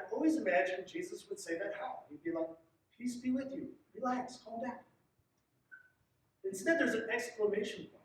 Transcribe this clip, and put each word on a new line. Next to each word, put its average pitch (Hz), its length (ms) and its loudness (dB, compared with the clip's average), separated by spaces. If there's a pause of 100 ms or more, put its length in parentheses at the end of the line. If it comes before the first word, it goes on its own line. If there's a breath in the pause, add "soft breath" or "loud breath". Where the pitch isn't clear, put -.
(120)
always 302 240 4
imagined 185 500 4
Jesus - 420 -6
would - 100 -6
say - 160 -4
that - 260 -2
how? - 280 -6
He'd 147 140 -14
be 165 100 -2
like, 165 160 0 (500)
Peace 247 180 -4
be 254 140 -2
with 262 220 2
you. - 160 -6 (260)
Relax, 254 500 -2
calm 233 180 -6
down. 254 120 -2 (1700)
Instead, 269 340 2
there's - 160 4
an 220 160 0
exclamation 220 760 0
point. - 180 -20